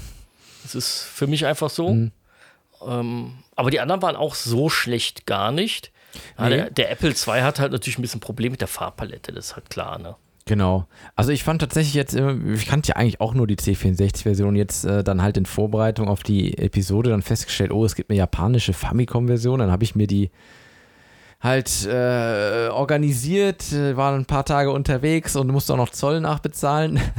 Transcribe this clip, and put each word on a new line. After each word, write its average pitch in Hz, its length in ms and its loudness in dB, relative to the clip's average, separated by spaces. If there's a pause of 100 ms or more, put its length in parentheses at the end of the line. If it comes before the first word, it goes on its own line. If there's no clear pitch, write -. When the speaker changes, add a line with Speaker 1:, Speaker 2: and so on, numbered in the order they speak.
(640)
Speaker 1:
Das - 120 -12
ist - 280 -4
für - 240 -4
mich 151 180 0
einfach 135 240 0
so. 170 240 -2
Speaker 2:
Mhm. 113 180 2 (760)
Speaker 1:
Ähm, 120 460 -6 (220)
aber 127 140 0
die 139 120 0
anderen 175 200 -2
waren 180 140 0
auch 143 180 -2
so 123 360 0
schlecht - 580 -4
gar 101 240 0
nicht. 190 400 -4 (460)
Ja, 113 100 0
Speaker 2:
Nee. 120 80 4
Speaker 1:
der, - 140 0
der - 220 0
Apple - 240 0
zwei 120 260 0
hat 139 180 0
halt 139 120 0
natürlich 123 260 -4
ein 127 60 -2
bisschen 120 160 -6
Problem 117 320 -4
mit 127 100 -6
der 98 60 -4
Farbpalette, - 640 -10
das - 140 -12
ist - 80 -14
halt - 160 -18
klar, 85 260 -8
ne? 87 180 -14 (300)
Speaker 2:
Genau. 95 400 2 (300)
Also 120 160 2
ich 139 120 -2
fand 160 160 0
tatsächlich 151 360 0
jetzt 143 180 0
immer, 135 220 2 (180)
ich 107 140 -2
kannte 147 220 0
ja - 80 0
eigentlich 110 220 2
auch 110 140 -2
nur 123 140 2
die 101 80 2
C - 200 0
vierundsechzig 95 480 2
Version, 101 320 2
jetzt, 101 300 0
äh, 98 180 2
dann 95 200 2
halt 104 140 2
in 95 100 2
Vorbereitung 110 600 0
auf 98 140 0
die 101 360 2
Episode 101 520 2
dann 104 140 2
festgestellt, - 480 -2
oh, 107 120 2
es 110 120 2
gibt - 160 -6
eine 101 80 2
japanische 95 540 2
Famicom 120 540 0
Version, 123 320 2
dann 98 120 2
habe 95 120 2
ich - 120 0
mir 107 120 4
die 101 220 2 (1120)
halt, 123 460 0
äh, 117 800 2
organisiert, 147 1040 0
äh, 143 240 0
war 139 160 2
ein 135 120 0
paar 139 200 0
Tage 143 260 2
unterwegs 143 640 0
und 139 160 2
musste 139 220 0
auch 127 40 0
noch 123 120 2
Zoll 151 320 0
nachbezahlen. 151 800 0 (180)